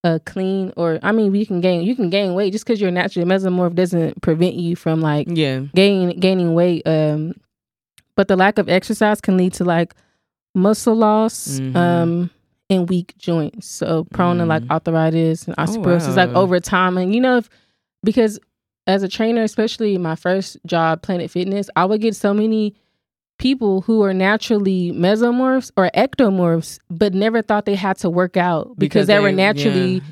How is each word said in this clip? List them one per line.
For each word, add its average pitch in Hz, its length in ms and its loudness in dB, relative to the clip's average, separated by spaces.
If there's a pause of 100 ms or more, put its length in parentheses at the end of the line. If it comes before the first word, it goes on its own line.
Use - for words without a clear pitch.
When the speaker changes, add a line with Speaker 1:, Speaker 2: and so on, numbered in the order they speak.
Speaker 1:
uh, 165 200 2
clean, 190 520 -4
or, 165 260 -2
I 190 80 0
mean, 220 220 2
we 208 120 0
can 180 140 -4
gain, 175 240 2
you 226 100 0
can 226 160 -2
gain 190 240 0
weight 190 200 -2
just 214 120 -6
'cause 226 140 -2
you're 196 100 0
naturally 180 400 -2
mesomorph 180 460 0
doesn't 175 460 -2
prevent 170 340 0
you 170 220 -4
from, 160 240 -2
like, 147 280 0
Speaker 2:
Yeah. 139 340 -2 (120)
Speaker 1:
gain-, 190 460 2
gaining 180 320 2
weight. 175 320 2
Um, 156 480 -2 (840)
but 196 140 0
the 190 80 4
lack 196 200 2
of 196 120 -2
exercise 208 500 0
can 196 160 0
lead 185 200 2
to, 175 100 -4
like, 170 280 0 (640)
muscle 214 400 2
loss, 214 640 0
Speaker 2:
Mm-hmm. 131 160 -4
Speaker 1:
um, 175 540 0 (400)
and 180 200 0
weak 180 280 -2
joints. 165 500 -4
So 165 380 -4
prone 175 320 0
to, 170 80 0
like, 160 180 0
Speaker 2:
Mm. 123 80 -12
Speaker 1:
arthritis 160 760 0
and - 100 -8
Speaker 2:
Oh, 151 60 -2
Speaker 1:
osteoporosis, 175 520 0
like, 180 180 2
Speaker 2:
wow. 185 100 4
Speaker 1:
over 180 180 2
time. 185 360 0
And, 185 160 -2
you 233 60 0
know, 254 180 2
if, 226 120 -4 (520)
because 214 380 0 (480)
as 196 160 0
a 185 60 -4
trainer, 226 340 -2
especially 214 540 -2
my 165 180 -4
first 185 500 -4
job, 165 360 0
Planet 175 280 -4
Fitness, 190 460 -4
I 175 80 4
would 208 160 0
get 214 160 -2
so 202 180 0
many 214 400 0 (680)
people 226 420 0
who 220 220 2
are 196 100 2
naturally 190 800 0
mesomorphs 240 840 0
or 185 200 2
ectomorphs, 185 840 0 (140)
but 180 240 0
never 220 260 0
thought 208 240 -2
they 202 100 0
had 190 220 -2
to 180 120 -2
work 180 280 0
out 175 300 0 (100)
because - 0 -
Speaker 2:
Because 180 300 2
Speaker 1:
they 208 80 6
Speaker 2:
they, 208 60 4
Speaker 1:
were 202 100 4
naturally 190 640 2
Speaker 2:
yeah 185 40 -2 (120)